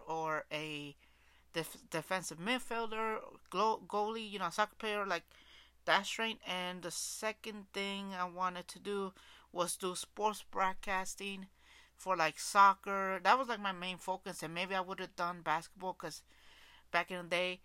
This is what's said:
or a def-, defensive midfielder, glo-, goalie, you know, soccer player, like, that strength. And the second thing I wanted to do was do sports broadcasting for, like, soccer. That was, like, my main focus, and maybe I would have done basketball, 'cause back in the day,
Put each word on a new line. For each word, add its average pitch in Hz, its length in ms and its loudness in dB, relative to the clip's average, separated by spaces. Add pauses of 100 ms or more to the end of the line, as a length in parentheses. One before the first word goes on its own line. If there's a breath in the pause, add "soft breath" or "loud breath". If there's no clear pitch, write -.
or 156 440 -2
a 151 440 -6 (580 soft breath)
def-, - 360 -6
defensive 160 500 -4
midfielder, 220 800 -2 (300)
glo-, 214 380 4
goalie, 214 420 -2
you 196 100 -6
know, 180 100 0
soccer 208 280 2
player, 208 280 0
like, 175 180 0 (640 loud breath)
that 196 200 6
strength. 226 400 -4
And 180 360 -4
the 170 100 -6
second 214 800 -6
thing 196 420 -4
I 180 120 -2
wanted 180 420 -4
to - 120 -14
do 196 340 -4 (400 loud breath)
was 175 240 0
do 180 180 -2
sports - 560 -2
broadcasting 190 960 -2 (480 soft breath)
for, 185 200 0
like, 160 220 4
soccer. 196 840 6
That 214 160 8
was, 269 80 -2
like, 226 120 -2
my 202 120 0
main 180 260 -4
focus, 185 460 -6
and 160 100 -6
maybe 185 220 -2
I 190 60 4
would 185 180 -6
have 180 160 -8
done 175 260 -2
basketball, 170 520 -2
'cause - 280 -10 (680 soft breath)
back 175 180 2
in 185 80 -4
the 175 60 -6
day, 180 400 0